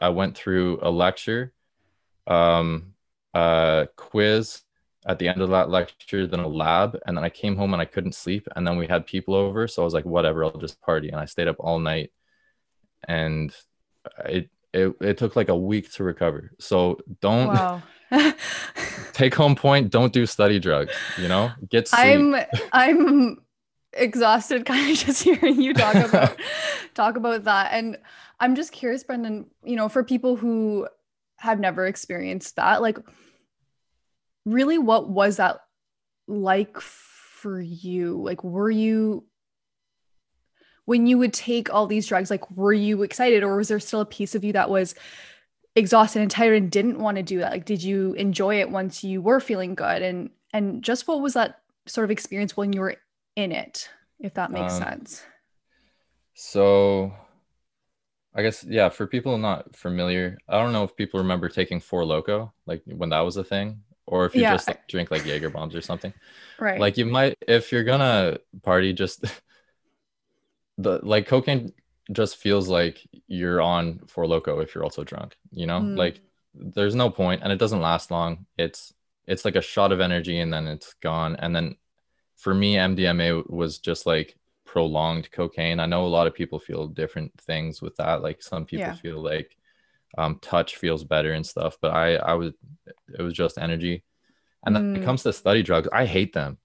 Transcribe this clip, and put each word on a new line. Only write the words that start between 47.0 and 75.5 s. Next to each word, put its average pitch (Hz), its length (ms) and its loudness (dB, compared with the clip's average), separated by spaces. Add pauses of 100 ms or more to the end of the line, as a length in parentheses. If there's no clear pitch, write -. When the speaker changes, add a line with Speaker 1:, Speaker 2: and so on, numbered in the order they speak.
Speaker 2:
do 180 160 -4
that? 175 140 -2
Like, 185 120 -6
did 196 180 -2
you 190 320 0
enjoy 196 460 0
it - 100 0
once 190 320 -6
you 190 200 -4
were 247 180 4
feeling 185 340 -4
good? - 280 -2
And, 180 280 -4 (220)
and 202 320 -4
just 247 240 -2
what 311 120 0
was 277 140 -2
that - 280 -2 (240)
sort - 180 -4
of 202 60 -2
experience 208 460 -4
when 202 160 -2
you 190 80 -2
were 190 160 -4 (380)
in 196 160 -4
it, - 400 -8 (300)
if 208 140 -12
that 180 180 -6
makes 90 220 -4
Speaker 1:
Um, 90 80 -4
Speaker 2:
sense? - 420 -12 (1080)
Speaker 1:
So 98 800 2 (1200)
I 104 80 -2
guess, 110 220 -2
yeah, 104 240 2
for - 180 -4
people 123 320 -4
not 104 360 -4
familiar, 90 640 -4 (100)
I 101 120 2
don't 120 120 0
know 107 120 0
if - 120 -10
people 95 240 -4
remember 90 280 -2
taking 87 320 -4
Four 90 220 -4
Loko, 104 500 -2 (140)
like, 82 180 -8
when 85 260 -8
that 78 100 0
was 87 160 -2
a 95 80 -6
thing, 104 360 -6 (260)
or - 200 0
if - 80 -4
you 247 80 4
Speaker 2:
Yeah. 220 100 4
Speaker 1:
just, 92 140 -2
like, - 220 -8
drink, 87 220 -6
like, 78 140 -2
Jaeger 76 260 -4
bombs 78 240 -10
or 85 60 -8
something. 90 320 -10 (460)
Speaker 2:
Right. 101 220 -2
Speaker 1:
Like, 101 160 2
you 120 100 0
might, 131 400 2
if 117 260 4
you're 120 120 0
gonna 117 540 2 (240)
party, 92 300 2
just 92 320 -4
<laughs> - 1500 -20
the, 95 260 -2
like, 107 220 0
cocaine 131 460 0 (380)
just 104 260 -2
feels 98 320 0
like 85 380 0 (220)
you're 90 320 -2
on 85 480 0
Four 85 160 -4
Loko 80 380 0
if 78 120 -8
you're 82 100 -6
also 73 200 -8
drunk, - 320 -14 (160)